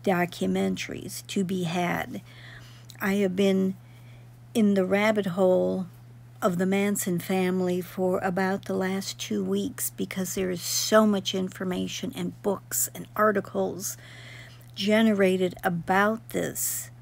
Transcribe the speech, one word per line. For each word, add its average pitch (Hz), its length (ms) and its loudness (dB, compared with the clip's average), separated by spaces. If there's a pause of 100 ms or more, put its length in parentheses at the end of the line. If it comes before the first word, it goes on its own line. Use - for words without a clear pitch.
documentaries 185 1200 -2
to 196 160 -2
be 185 200 -2
had. 175 580 -2 (800)
I 202 140 0
have 190 200 2
been 190 400 2 (800)
in 208 200 6
the 190 120 4
rabbit 202 420 2
hole 185 600 2 (540)
of 185 160 0
the 190 80 2
Manson 196 540 0
family 185 600 0
for 185 380 -2
about 190 460 -2
the 190 80 -4
last 190 460 -4
two 208 240 -4
weeks 196 460 -2
because 190 460 -6
there 190 140 -2
is 175 120 -6
so - 440 4
much 196 300 0
information 185 800 -4
and 180 260 -6
books - 540 -2
and 175 200 -12
articles 196 840 0 (760)
generated 196 800 4 (100)
about 190 640 2
this - 600 -4 (120)